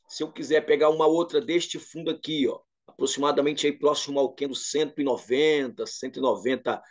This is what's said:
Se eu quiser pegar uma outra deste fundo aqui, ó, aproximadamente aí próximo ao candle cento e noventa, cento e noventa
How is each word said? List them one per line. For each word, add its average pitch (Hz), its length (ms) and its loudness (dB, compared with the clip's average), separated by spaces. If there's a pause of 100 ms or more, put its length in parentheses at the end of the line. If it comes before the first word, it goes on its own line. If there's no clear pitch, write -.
Se - 140 -12
eu 156 100 -6
quiser 151 320 0
pegar 151 240 4
uma 156 180 4
outra 160 340 2
deste 165 380 -2
fundo 160 320 -8
aqui, 151 360 -2
ó, - 140 -4 (260)
aproximadamente 143 800 0
aí 147 60 2
próximo 143 480 0
ao 131 120 0
candle 135 220 -6
cento 147 460 -4
e 143 40 -2
noventa, 131 800 0
cento - 340 -10
e 131 40 -4
noventa 120 580 0 (100)